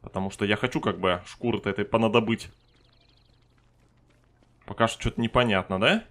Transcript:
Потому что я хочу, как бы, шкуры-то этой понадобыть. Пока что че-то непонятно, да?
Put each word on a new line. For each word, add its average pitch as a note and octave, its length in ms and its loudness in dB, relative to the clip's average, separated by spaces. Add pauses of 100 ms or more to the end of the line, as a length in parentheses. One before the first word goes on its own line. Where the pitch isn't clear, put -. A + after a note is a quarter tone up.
Потому F#2+ 300 -6
что - 140 -4
я G2+ 100 2
хочу, B2 240 -2
как G2 200 -2
бы, F2+ 260 0
шкуры-то A2 440 -4
этой G2+ 160 -4
понадобыть. A2+ 640 2 (2250)
Пока - 220 0
что - 160 -6
че-то A#2 180 -4
непонятно, A2 580 2
да? E3+ 320 2